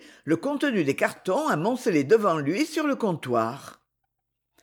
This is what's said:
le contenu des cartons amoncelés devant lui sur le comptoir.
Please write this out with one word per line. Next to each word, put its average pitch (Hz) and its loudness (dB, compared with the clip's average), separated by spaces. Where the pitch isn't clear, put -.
le 156 2
contenu 269 0
des 135 0
cartons 226 -2
amoncelés 185 0
devant 202 4
lui 165 0
sur 311 -2
le 277 0
comptoir. 127 -4